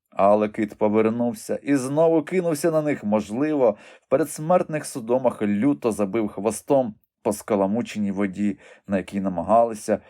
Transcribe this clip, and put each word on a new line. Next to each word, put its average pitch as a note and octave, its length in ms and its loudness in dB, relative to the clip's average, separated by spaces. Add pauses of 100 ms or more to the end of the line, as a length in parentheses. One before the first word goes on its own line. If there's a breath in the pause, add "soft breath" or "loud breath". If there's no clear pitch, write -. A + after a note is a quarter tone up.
(100)
Але G#2+ 380 4
кит G#2+ 260 -4
повернувся A2 880 0
і C#3+ 140 0
знову D3+ 460 2
кинувся E3+ 480 0
на D#3 120 2
них. C#3+ 220 -2
Можливо, A2 720 2 (300 loud breath)
в - 20 -20
передсмертних D#3+ 800 0
судомах A#2+ 560 -2
люто G#2+ 500 0
забив G2+ 360 -2
хвостом A2 680 -2 (280)
по G#2 100 0
скаламученій G#2 800 -2
воді, G2 460 -2 (280 loud breath)
на G2 100 -2
якій F#2 240 -6
намагалися G2+ 800 0 (100)